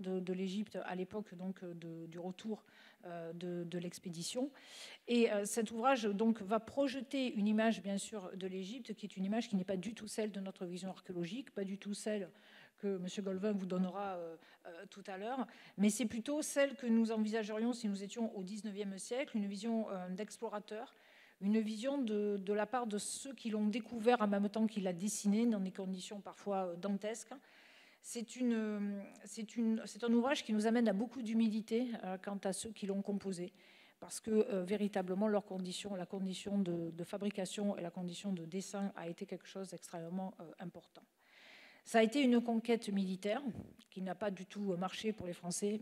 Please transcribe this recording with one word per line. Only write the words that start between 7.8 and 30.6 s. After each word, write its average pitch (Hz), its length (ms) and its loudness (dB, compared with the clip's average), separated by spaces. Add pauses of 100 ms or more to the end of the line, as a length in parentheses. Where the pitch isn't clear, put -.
bien 196 160 -2
sûr, 190 360 -8
de 190 120 -6
l'Égypte, 190 480 -6
qui - 100 -10
est 196 140 -10
une 190 80 0
image 226 240 0
qui 202 60 4
n'est 185 80 2
pas 196 120 0
du 185 160 -4
tout 214 160 -12
celle 214 240 -2
de 196 80 -6
notre 190 240 -8
vision 180 240 -6
archéologique, 180 640 -6
pas 202 140 -4
du 196 120 -4
tout 202 160 -6
celle 202 380 -2 (480)
que 196 180 0
monsieur 180 240 -4
Golvin 190 320 0
vous 196 140 -2
donnera, 185 480 0
euh, 165 220 -8 (280)
euh, 180 240 -14
tout 196 200 -18
à 190 100 -8
l'heure, 233 280 -4 (300)
mais 202 140 6
c'est 226 160 2
plutôt 254 340 -2
celle 277 340 2
que 247 120 -8
nous 226 260 6
envisagerions 220 640 0
si 226 120 -4
nous 196 160 -2
étions 220 320 -4
au 190 100 -6
dix-neuvième 202 520 -6
siècle, 240 400 -4
une 202 100 2
vision, 214 440 0
euh, 180 180 -4
d'explorateur, 214 840 -6 (460)
une 208 200 6
vision 220 380 0
de, 208 380 2
de 196 160 -2
la 208 140 2
part 240 220 0
de 202 100 -2
ceux - 340 -6
qui - 160 -6
l'ont 214 200 2
découvert 233 520 4
en 214 60 6
même 202 220 4
temps 220 180 4
qu'il 208 160 0
l'a 185 100 2
dessiné, 202 540 4
dans 214 140 4
des 190 100 0
conditions 190 500 -6
parfois, 190 460 -2
euh, 175 80 -4
dantesques. 202 580 -2 (680)
C'est - 320 -6
une, 247 200 4
euh, 208 460 0 (240)
c'est 214 320 -10
une, 226 300 4
c'est - 160 -10
un 233 100 4
ouvrage 254 300 6
qui 220 100 -2
nous 214 140 4